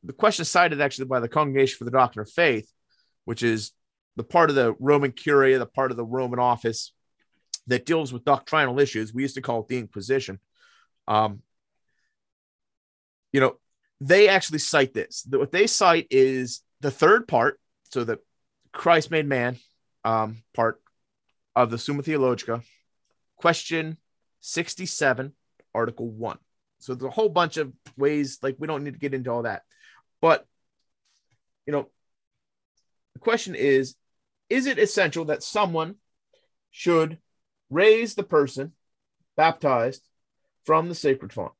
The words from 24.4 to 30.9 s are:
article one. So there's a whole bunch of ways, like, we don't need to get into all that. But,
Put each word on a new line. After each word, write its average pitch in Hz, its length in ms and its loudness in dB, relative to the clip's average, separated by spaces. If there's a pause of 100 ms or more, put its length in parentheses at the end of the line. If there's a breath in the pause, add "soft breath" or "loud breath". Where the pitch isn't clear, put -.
article 117 340 -4
one. 110 300 -10 (400)
So 127 160 -10
there's 127 120 -10
a 123 60 -10
whole 214 160 0
bunch 165 280 -2
of 139 140 -6 (260)
ways, 143 440 -2
like, 135 160 -4
we 147 80 -10
don't 147 180 -6
need 143 100 -10
to - 60 -20
get 139 140 -6
into 127 180 -6
all 117 120 -4
that. 107 180 -8 (600 soft breath)
But, - 240 2 (1200)